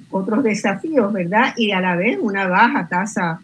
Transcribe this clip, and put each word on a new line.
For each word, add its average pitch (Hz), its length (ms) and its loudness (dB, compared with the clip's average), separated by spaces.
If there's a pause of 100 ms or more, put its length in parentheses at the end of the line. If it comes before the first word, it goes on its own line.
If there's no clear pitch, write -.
(100)
otros 208 340 0
desafíos, 208 680 0
¿verdad? 208 440 0
Y 214 140 0
a 185 100 0
la 180 160 0
vez 233 240 0
una 196 260 -2
baja 214 400 2
tasa, 180 580 -2